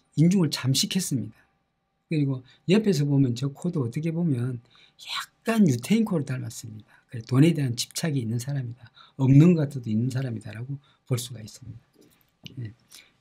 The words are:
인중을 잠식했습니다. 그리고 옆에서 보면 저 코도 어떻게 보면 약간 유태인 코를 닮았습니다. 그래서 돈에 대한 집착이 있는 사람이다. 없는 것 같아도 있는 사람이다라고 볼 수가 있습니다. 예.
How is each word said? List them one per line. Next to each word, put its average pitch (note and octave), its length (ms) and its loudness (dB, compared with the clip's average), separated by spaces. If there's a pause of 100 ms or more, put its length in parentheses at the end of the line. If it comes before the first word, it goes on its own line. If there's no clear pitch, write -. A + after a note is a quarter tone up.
(160)
인중을 E3+ 360 4
잠식했습니다. C3+ 840 -4 (720)
그리고 C#3 340 -2 (260)
옆에서 G3 360 2
보면 C#3 300 2
저 C3+ 140 -6
코도 E3+ 340 -6
어떻게 D3+ 280 -6
보면 C3 500 -4 (840)
약간 A3 220 4
유태인 F3+ 380 0
코를 E3+ 200 -2
닮았습니다. A2+ 640 -10 (220)
그래서 A2+ 180 -12
돈에 D3+ 260 4
대한 C3+ 220 -4
집착이 C#3 440 -4
있는 A2+ 200 -4
사람이다. B2 520 -8 (260)
없는 C#3 360 8
것 D#3+ 160 2
같아도 A#2 200 -10
있는 A2+ 200 0
사람이다라고 B2 680 -8 (300)
볼 A#2+ 120 -2
수가 A2 220 -12
있습니다. A2 380 -18 (840)
예. G#2+ 120 -12 (480)